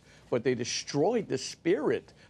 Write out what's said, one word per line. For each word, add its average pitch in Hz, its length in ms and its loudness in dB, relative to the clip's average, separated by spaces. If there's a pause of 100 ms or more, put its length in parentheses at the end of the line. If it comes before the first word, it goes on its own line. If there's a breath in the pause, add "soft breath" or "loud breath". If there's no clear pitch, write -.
(300 loud breath)
but 120 140 0
they 127 120 4
destroyed 156 720 0
the - 100 -2
spirit, 180 760 -2 (160 loud breath)